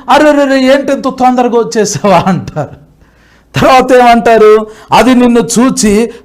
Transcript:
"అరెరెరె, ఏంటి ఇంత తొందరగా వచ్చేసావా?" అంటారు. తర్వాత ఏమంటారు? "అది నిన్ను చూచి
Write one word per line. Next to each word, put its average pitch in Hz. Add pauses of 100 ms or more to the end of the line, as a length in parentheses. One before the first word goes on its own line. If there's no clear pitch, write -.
"అరెరెరె, 285
ఏంటి 269
ఇంత 269
తొందరగా 254
వచ్చేసావా?" 208
అంటారు. 151 (840)
తర్వాత 262
ఏమంటారు? 226 (260)
"అది 240
నిన్ను 240
చూచి 226 (120)